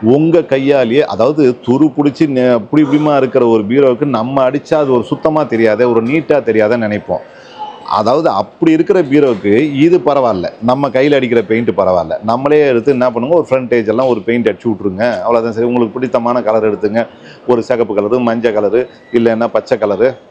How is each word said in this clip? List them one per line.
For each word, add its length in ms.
உங்க 260
கையாலேயே, 500
அதாவது 300
துரு 300
பிடிச்சி 300
நெ-, 140
அப்படி 260
இப்படிமா 360
இருக்கிற 320
ஒரு 160
பீரோவுக்கு 380
நம்ம 320
அடிச்சா 340
அது 140
ஒரு 140
சுத்தமா 320
தெரியாத, 380
ஒரு 180
நீட்டா 280
தெரியாத 260
நினைப்போம். 380
அதாவது 320
அப்படி 360
இருக்கிற 220
பீரோவுக்கு 400
இது 100
பரவாயில்ல, 400
நம்ம 260
கையில 240
அடிக்கிற 300
பெயிண்ட் 300
பரவாயில்ல, 360
நம்மளே 300
எடுத்து 240
என்ன 200
பண்ணுங்க, 260
ஒரு 80
ஃப்ரண்டேஜ் 440
எல்லாம் 200
ஒரு 160
பெயிண்ட் 220
அடிச்சு 200
விட்ருங்க, 320
அவ்வளவுதான் 320
சரி. 140
உங்களுக்கு 260
பிடித்தமான 500
கலர் 220
எடுத்துங்க, 340
ஒரு 160
சிகப்பு 280
கலரு, 320
மஞ்சள் 280
கலரு, 240
இல்லைன்னா 380
பச்சை 260
கலரு 260